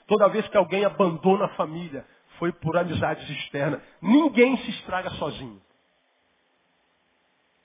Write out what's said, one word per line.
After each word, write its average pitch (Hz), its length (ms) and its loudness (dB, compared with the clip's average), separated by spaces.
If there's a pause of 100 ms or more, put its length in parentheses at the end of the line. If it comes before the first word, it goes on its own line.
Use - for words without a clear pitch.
Toda 202 220 4
vez 202 180 -2
que - 100 -2
alguém 190 280 2
abandona 190 600 2
a - 100 -6
família, 160 500 -8 (340)
foi 175 140 -2
por 160 240 -4
amizades 160 520 -2
externas. 143 520 -6 (200)
Ninguém 247 560 4
se - 140 -10
estraga 185 400 -8
sozinho. 127 500 -10 (2000)